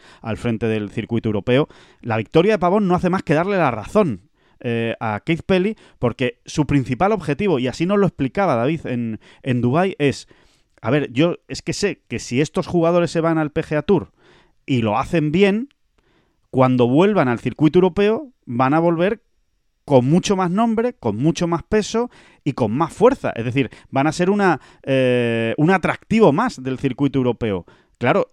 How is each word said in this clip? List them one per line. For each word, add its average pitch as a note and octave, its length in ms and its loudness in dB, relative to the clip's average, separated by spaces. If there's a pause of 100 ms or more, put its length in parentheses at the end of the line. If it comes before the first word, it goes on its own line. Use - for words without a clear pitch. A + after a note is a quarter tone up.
(240)
al G#2+ 140 -6
frente A#2 280 -4
del A2 240 -2
circuito A2+ 400 -4
europeo, B2 380 0 (340)
la A2 160 -4
victoria E3 360 2
de G#3 40 2
Pavón F#3 300 2
no F3+ 80 2
hace F3+ 160 0
más F#3 100 -2
que D#3 140 0
darle F#3+ 220 0
la D#3 120 2
razón, A2+ 520 -2 (380)
eh, A#2 400 -4
a G#2+ 240 -4
Keith D#3+ 220 -2
Pelly, F#3+ 300 2 (240)
porque A#2+ 460 -2
su D3+ 200 -2
principal C#3 460 0
objetivo, E3+ 480 0
y B2+ 80 -2
así C#3+ 180 -4
nos G3+ 140 2
lo G3 80 4
explicaba D3+ 480 -2
David C3 320 -2
en, A#2 320 -6 (240)
en B2 180 -2
Dubái, D#3 380 0
es, C#3 280 -2 (540)
a A2 80 -6
ver, C#3+ 220 0
yo D3+ 240 2 (120)
es - 140 -12
que B2 120 -6
sé - 340 -4
que A#2+ 100 -8
si A#2+ 240 -2
estos D#3+ 240 -4
jugadores E3+ 460 0
se E3 100 -2
van D#3+ 160 0
al D3+ 140 -2
P D#3+ 100 -4
G D3+ 160 -4
A D3 60 -4
Tour D#3+ 300 -2 (520)
y B2+ 160 0
lo G#2+ 160 0
hacen D3+ 340 -2
bien, G3+ 380 0 (800)
cuando B2+ 380 2
vuelvan E3+ 400 2
al A#2+ 100 -2
circuito D3 400 0
europeo G3+ 540 0 (160)
van C3 260 0
a D#3+ 60 2
volver E3+ 420 0 (640)
con B2+ 200 4
mucho F3+ 320 2
más F#3 120 0
nombre, A3+ 440 -2
con G#2 240 -6
mucho D#3+ 280 0
más E3+ 160 -2
peso A3+ 480 -2 (360)
y C#3 80 -2
con G#2+ 180 -2
más D3 220 -2
fuerza. - 420 2
Es A2+ 80 -6
decir, B2 260 -2 (200)
van C3+ 180 0
a D#3 60 -2
ser F3+ 160 0
una, G3 320 2 (200)
eh, B2 760 0
un E3 140 4
atractivo F#3 600 2
más G3 320 -2
del B2+ 160 -6
circuito C3+ 400 -2
europeo. A2 460 -2 (320)
Claro, D#3 360 0